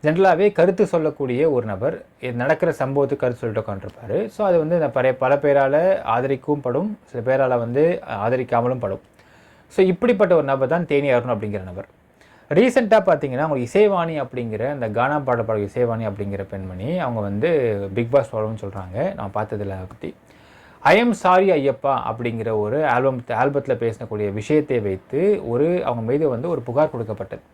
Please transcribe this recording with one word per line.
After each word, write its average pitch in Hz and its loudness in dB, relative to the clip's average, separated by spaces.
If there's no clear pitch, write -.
ஜெனரலாவே 180 4
கருத்து 180 4
சொல்லக்கூடிய 147 0
ஒரு 123 0
நபர். 110 -4
இது 123 -6
நடக்கிற 151 0
சம்பவத்துக்கு 139 -2
கருத்து 123 -2
சொல்லிட்டு 107 -6
உட்காந்துருப்பாரு. 107 -6
So 208 -4
அது 175 4
வந்து 160 0
இந்த 156 0
பழைய, 127 0
பல 131 2
பேரால 143 2
ஆதரிக்கவும் 135 -2
படும், 165 -4
சில 127 -2
பேரால 127 2
வந்து 139 0
ஆதரிக்காமலும் 120 0
படும். 98 -6
So 190 2
இப்படிப்பட்ட 190 2
ஒரு - 4
நபர் 135 0
தான் 165 0
தேனி 143 2
அருண் 123 2
அப்படிங்கிற 104 -4
நபர். 92 -12
ரீசென்ட்டா 220 4
பார்த்தீங்கன்னா, 143 2
அவங்க 139 0
இசைவாணி 170 2
அப்படிங்கிற 120 -4
அந்த 120 -4
கானா 131 0
பாட 123 0
பாடகர் 107 -2
இசைவாணி 117 -2
அப்படிங்கிற 101 -6
பெண்மணி, 95 -8
அவங்க 123 -4
வந்து 110 0
பிக் 117 -2
பாஸ் 135 2
ஃபாலோன்னு 110 -4
சொல்றாங்க, 98 -6
நான் 101 -8
பார்த்ததில்ல 104 -4
அதை 95 -10
பத்தி. - -14
"I 196 4
am 240 2
sorry 190 4
ஐயப்பா" 135 0
அப்படிங்கிற 113 -2
ஒரு 131 0
ஆல்பம், 127 2
ஆல்பத்துல 123 0
பேசக்கூடிய 107 -6
விஷயத்தை 135 0
வைத்து 131 -2
ஒரு, 151 0
அவங்க 117 -4
மீது 147 2
வந்து 127 -4
ஒரு 147 -2
புகார் 143 0
கொடுக்கப்பட்டது. 107 -8